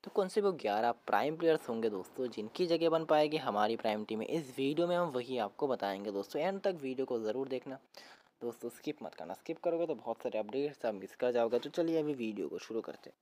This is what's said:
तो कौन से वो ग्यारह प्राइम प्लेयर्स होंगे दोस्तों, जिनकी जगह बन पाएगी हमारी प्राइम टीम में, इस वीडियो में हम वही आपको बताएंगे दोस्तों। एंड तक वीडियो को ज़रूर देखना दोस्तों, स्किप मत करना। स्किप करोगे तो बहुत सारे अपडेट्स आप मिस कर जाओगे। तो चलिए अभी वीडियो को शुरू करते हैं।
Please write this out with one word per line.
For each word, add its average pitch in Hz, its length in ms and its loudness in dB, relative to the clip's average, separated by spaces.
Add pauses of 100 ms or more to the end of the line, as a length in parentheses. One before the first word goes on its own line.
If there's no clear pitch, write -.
तो 202 60 -12
कौन 190 180 2
से 214 120 2
वो 196 140 4
ग्यारह 113 380 2 (140)
प्राइम 120 300 2
प्लेयर्स 160 320 4
होंगे 113 220 2
दोस्तों, 104 380 -4
जिनकी 110 380 -2
जगह 165 240 4
बन 160 140 2
पाएगी 151 320 6
हमारी 110 400 2
प्राइम 107 280 0
टीम 110 140 -4
में, 110 80 -2
इस 139 300 -4
वीडियो 147 300 2
में 175 100 2
हम 175 140 2
वही 127 280 -2
आपको 113 300 -2
बताएंगे 101 420 -2
दोस्तों। 98 320 -2
एंड 190 200 -2
तक 185 200 0
वीडियो 131 240 -2
को 120 140 -2
ज़रूर 117 280 -2
देखना 131 300 -8 (640)
दोस्तों, 120 280 -6
स्किप - 320 -8
मत - 120 -10
करना। 82 200 -10
स्किप - 240 -8
करोगे 170 280 0
तो 156 80 -4
बहुत 113 220 -6
सारे 113 220 -4
अपडेट्स 135 480 -4
आप 107 80 0
मिस 98 220 -10
कर 123 160 0
जाओगे। 120 260 2
तो 143 120 -4
चलिए 165 280 2
अभी 151 160 0
वीडियो 104 340 -4
को 80 100 -8
शुरू 113 220 -4
करते - 300 -12
हैं। - 120 -20